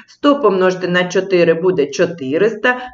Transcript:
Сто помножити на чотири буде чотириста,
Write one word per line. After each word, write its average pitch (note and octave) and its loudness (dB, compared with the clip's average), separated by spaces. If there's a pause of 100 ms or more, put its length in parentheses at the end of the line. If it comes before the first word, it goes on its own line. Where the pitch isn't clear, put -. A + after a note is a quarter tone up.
Сто - 0
помножити F#3 2
на F3+ 0
чотири F3 2
буде E3 0
чотириста, F3+ -2 (160)